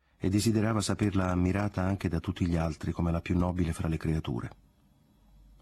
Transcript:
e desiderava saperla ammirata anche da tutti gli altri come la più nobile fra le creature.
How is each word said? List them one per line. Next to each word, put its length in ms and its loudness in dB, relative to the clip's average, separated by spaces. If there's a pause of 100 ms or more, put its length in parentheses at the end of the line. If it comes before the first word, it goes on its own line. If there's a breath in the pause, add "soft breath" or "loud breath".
(180)
e 120 -2
desiderava 520 2
saperla 500 0
ammirata 500 2
anche 280 0
da 100 0
tutti 260 -2
gli 100 0
altri 360 -2
come 200 0
la 100 -2
più 140 -2
nobile 380 0
fra 140 -4
le 100 -2
creature. 540 -4 (1120)